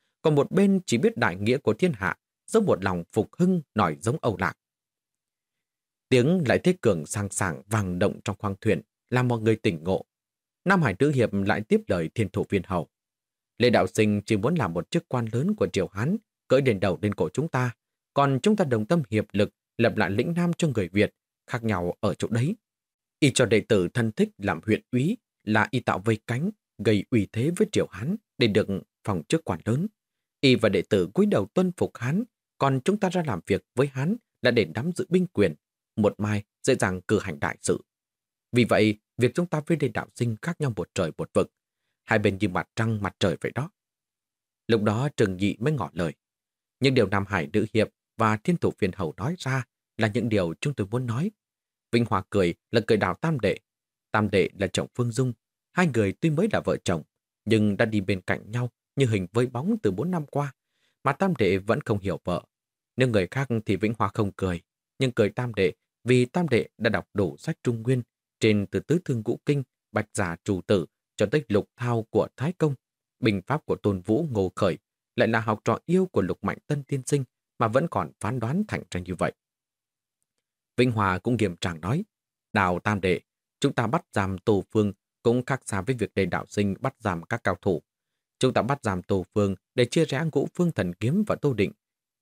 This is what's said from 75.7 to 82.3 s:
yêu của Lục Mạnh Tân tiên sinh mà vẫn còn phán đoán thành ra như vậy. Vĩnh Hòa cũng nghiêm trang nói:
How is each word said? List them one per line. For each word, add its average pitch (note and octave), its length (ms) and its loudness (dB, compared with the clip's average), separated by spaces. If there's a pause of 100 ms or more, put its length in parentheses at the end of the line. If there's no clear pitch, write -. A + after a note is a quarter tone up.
yêu F#3 200 2
của G2+ 160 0
Lục F2 220 -2
Mạnh F#2 220 -2
Tân D3 160 -4
tiên C3+ 240 -6
sinh C#3 180 0 (340)
mà A2+ 100 0
vẫn C3+ 220 0
còn D#2+ 200 -4 (100)
phán A#2+ 200 -4
đoán D3+ 280 -2
thành - 220 -6
ra F2+ 100 -6
như F2+ 140 -6
vậy. E2 180 -2 (1400)
Vĩnh B2+ 140 4
Hòa G2 280 0
cũng A#2+ 180 -2
nghiêm G2 200 0
trang E2+ 240 -6
nói: B2+ 240 -2 (480)